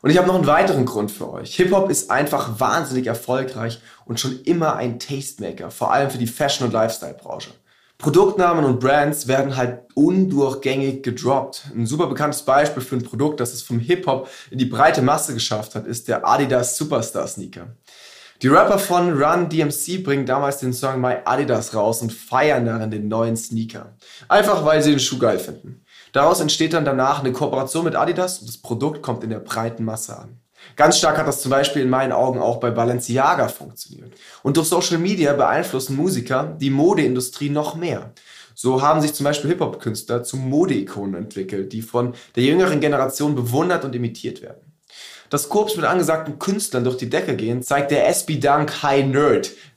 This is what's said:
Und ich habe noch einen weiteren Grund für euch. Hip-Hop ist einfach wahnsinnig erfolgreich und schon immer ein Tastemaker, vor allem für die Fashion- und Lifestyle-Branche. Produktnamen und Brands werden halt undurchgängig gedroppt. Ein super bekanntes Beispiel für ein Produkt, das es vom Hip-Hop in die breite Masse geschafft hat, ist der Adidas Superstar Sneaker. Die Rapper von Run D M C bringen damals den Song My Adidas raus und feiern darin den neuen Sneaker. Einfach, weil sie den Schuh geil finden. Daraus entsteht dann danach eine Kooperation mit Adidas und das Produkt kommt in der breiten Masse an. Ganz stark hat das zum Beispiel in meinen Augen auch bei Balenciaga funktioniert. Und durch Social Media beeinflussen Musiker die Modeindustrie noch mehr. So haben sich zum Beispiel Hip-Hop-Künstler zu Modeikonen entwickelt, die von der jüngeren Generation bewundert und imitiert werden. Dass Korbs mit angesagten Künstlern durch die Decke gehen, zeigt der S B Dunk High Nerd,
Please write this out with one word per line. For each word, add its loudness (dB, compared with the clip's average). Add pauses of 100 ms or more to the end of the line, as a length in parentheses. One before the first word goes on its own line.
Und 4
ich 6
habe 4
noch 4
einen 2
weiteren 4
Grund -4
für -10
euch. -12
Hip-Hop 4
ist -2
einfach 0
wahnsinnig 0
erfolgreich -4 (240)
und -6
schon -6
immer 2
ein -4
Tastemaker, -10
vor -2
allem 2
für -8
die -2
Fashion- -2
und -2
Lifestyle-Branche. -4 (500)
Produktnamen 4
und 2
Brands 2
werden 0
halt -2 (140)
undurchgängig 2
gedroppt. -2
Ein -2
super 0
bekanntes -2
Beispiel 2
für -4
ein -2
Produkt, -2
das -2
es -10
vom -4
Hip-Hop 0 (240)
in -8
die 2
breite 4
Masse 0
geschafft -4
hat, -8
ist -8
der 0
Adidas 2
Superstar -4
Sneaker. -14 (720)
Die 2
Rapper 6
von 2
Run 2
D 0
M 0
C -6
bringen 0
damals 0
den -4
Song -4
My 0
Adidas -2
raus 0
und -4
feiern 0
darin -4
den -6
neuen 0
Sneaker. -8 (320)
Einfach, 4
weil 4
sie 6
den 4
Schuh -2
geil 2
finden. -14 (260)
Daraus 4
entsteht 0
dann 2
danach 2
eine 0
Kooperation -2
mit 0
Adidas 0
und -16
das -14
Produkt -4
kommt -6
in -6
der -6
breiten -6
Masse -8
an. -20 (380)
Ganz 6
stark 2
hat 0
das -2
zum -2
Beispiel 2
in 2
meinen 2
Augen 2
auch 0
bei 0
Balenciaga 0
funktioniert. -16 (300)
Und 0
durch 2
Social 0
Media 2
beeinflussen 0
Musiker -2
die 0
Modeindustrie 2
noch -2
mehr. -6 (420)
So 2
haben 4
sich 0
zum -4
Beispiel 0
Hip-Hop-Künstler -4
zu -8
Modeikonen -2
entwickelt, -8
die -8
von -2 (240)
der 4
jüngeren 4
Generation 0
bewundert 0
und -8
imitiert -6
werden. -20 (600)
Dass -4
Korbs 0
mit -2
angesagten 0
Künstlern -2
durch 0
die -6
Decke -2
gehen, -4
zeigt -2
der 4
S 0
B -2
Dunk 0
High 2
Nerd, 2 (280)